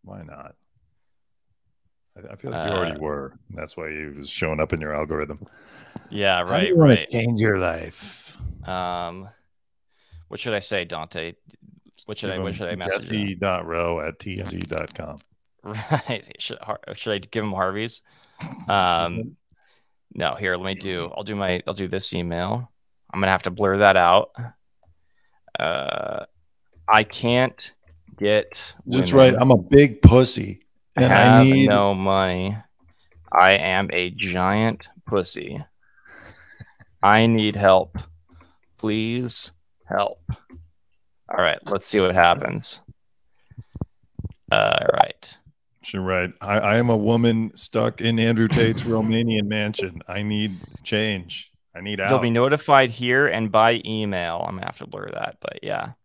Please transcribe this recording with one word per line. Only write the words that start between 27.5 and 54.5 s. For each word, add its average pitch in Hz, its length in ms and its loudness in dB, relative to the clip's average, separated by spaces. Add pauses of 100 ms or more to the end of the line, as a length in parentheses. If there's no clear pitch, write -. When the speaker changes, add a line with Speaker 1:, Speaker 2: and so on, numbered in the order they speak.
Speaker 2:
get - 580 0 (100)
Speaker 1:
That's 123 260 0
Speaker 2:
women. 131 220 10
Speaker 1:
right. 117 80 2
I'm 131 100 6
a 120 60 8
big 139 440 6
pussy. 117 640 6 (320)
And 127 180 4
Speaker 2:
Have 107 280 8
Speaker 1:
I - 20 10
need 135 240 6
Speaker 2:
no 101 260 4
money. 95 640 0 (760)
I 95 220 8
am 95 400 0
a 90 180 -4
giant 95 800 -2 (160)
pussy. - 580 -6 (1400)
I 110 240 6
need 107 280 2
help. 95 420 4 (800)
Please 113 760 -4 (360)
help." - 340 -4 (1080)
All - 140 -2
right, 80 240 0
let's 98 200 -4
see 107 120 0
what 92 160 2
happens. - 640 2 (1700)
All 52 420 2
right. - 440 0 (460)
Speaker 1:
Should - 180 -6
write, 92 400 -2
"I, 101 180 0
I 104 180 2
am 120 120 2
a 113 80 4
woman 113 580 0
stuck 113 460 -4
in 113 180 0
Andrew 113 280 2
Tate's 113 360 0
Speaker 2:
<laughs> - 20 -8
Speaker 1:
Romanian 110 600 0
mansion. 101 640 -6
I 98 160 -8
need 104 340 -4 (260)
change. 104 680 -6 (240)
I 87 60 -14
need 101 180 -8
out." 98 100 0
Speaker 2:
You'll 131 100 4
be 120 120 0
notified 135 580 4
here 123 380 0
and 107 240 -2
by 113 340 4
email. 95 640 -4
I'm 95 80 -10